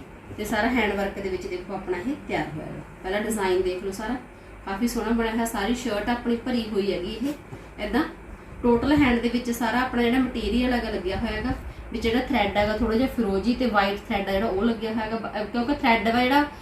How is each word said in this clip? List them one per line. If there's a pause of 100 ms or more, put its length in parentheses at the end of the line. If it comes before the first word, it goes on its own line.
(380)
ਤੇ
ਸਾਰਾ
ਹੈਂਡ
ਵਰਕ
ਦੇ
ਵਿੱਚ
ਦੇਖੋ
ਆਪਣਾ
ਇਹ (140)
ਤਿਆਰ (100)
ਹੋਇਆ
ਹੈਗਾ। (220)
ਪਹਿਲਾਂ
ਡਿਜ਼ਾਈਨ
ਦੇਖ
ਲਓ
ਸਾਰਾ, (500)
ਕਾਫੀ
ਸੋਹਣਾ
ਬਣਿਆ
ਹੋਇਆ।
ਸਾਰੀ
ਸ਼ਰਟ
ਆਪਣੀ (100)
ਭਰੀ
ਹੋਈ
ਹੈਗੀ
ਇਹ
ਇੱਦਾਂ। (600)
ਟੋਟਲ
ਹੈਂਡ
ਦੇ
ਵਿੱਚ
ਸਾਰਾ
ਆਪਣਾ
ਜਿਹੜਾ
ਮਟੀਰੀਅਲ
ਹੈਗਾ
ਲੱਗਿਆ
ਹੋਇਆ
ਹੈਗਾ, (380)
ਵੀ
ਜਿਹੜਾ
ਥਰੈਡ
ਹੈਗਾ
ਥੋੜ੍ਹਾ
ਜਿਹਾ
ਫਿਰੋਜ਼ੀ
ਤੇ
ਵਾਈਟ (100)
ਥਰੈਡ
ਆ
ਜਿਹੜਾ
ਉਹ
ਲੱਗਿਆ
ਹੋਇਆ
ਹੈਗਾ,
ਬ-,
ਕਿਉਂਕਿ
ਥਰੈਡ
ਵਾ
ਜਿਹੜਾ (160)